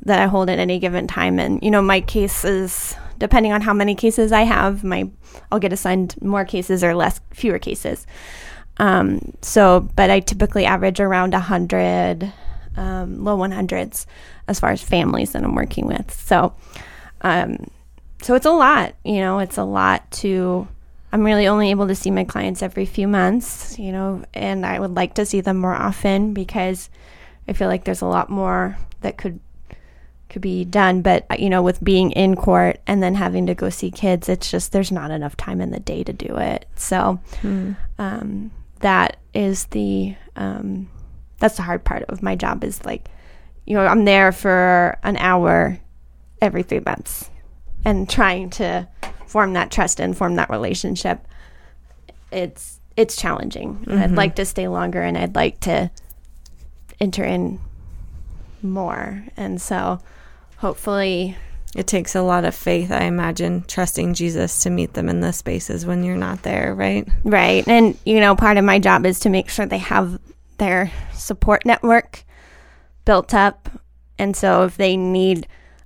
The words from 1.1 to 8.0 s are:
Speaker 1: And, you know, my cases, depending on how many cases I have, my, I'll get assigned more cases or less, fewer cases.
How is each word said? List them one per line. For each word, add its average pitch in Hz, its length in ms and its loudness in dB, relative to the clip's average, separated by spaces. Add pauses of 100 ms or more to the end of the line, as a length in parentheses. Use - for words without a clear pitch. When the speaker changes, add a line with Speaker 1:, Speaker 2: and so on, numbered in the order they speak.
Speaker 1:
And, - 200 0
you 214 120 2
know, 202 100 6
my 190 180 4
cases, 196 960 -2 (240)
depending 220 320 4
on 208 120 2
how 208 120 2
many 202 220 2
cases 226 340 2
I 220 120 6
have, 202 420 2
my, 190 260 -2 (400)
I'll 214 80 2
get 190 140 0
assigned 185 500 -2
more 196 220 0
cases 185 400 -2
or 170 100 2
less, 175 260 2 (120)
fewer 185 260 -2
cases. - 480 -6 (680)